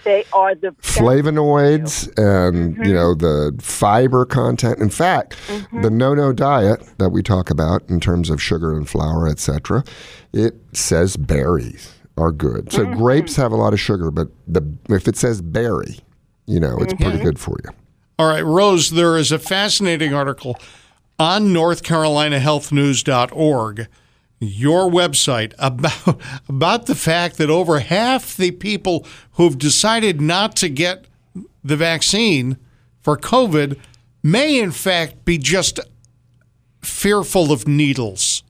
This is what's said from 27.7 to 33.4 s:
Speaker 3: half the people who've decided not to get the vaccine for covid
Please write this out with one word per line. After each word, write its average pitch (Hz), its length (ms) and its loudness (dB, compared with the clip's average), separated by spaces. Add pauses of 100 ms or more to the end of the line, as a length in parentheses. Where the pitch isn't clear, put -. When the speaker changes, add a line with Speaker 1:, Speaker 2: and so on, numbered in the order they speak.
Speaker 3:
half 233 560 -2
the 185 140 0
people 185 560 -4 (260)
who've 170 260 2
decided 202 640 0
not 185 360 0
to 185 120 0
get 175 380 -4 (580)
the 143 120 0
vaccine 160 840 0 (420)
for 151 160 0
covid 151 640 0 (440)